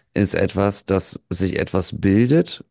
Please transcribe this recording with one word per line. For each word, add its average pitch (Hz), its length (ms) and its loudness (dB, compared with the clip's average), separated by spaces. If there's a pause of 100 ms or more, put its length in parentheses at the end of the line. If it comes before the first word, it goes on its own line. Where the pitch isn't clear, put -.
(140)
ist 101 200 0
etwas, 95 520 0
das - 440 -2
sich 90 300 -2
etwas - 420 -4
bildet 120 680 2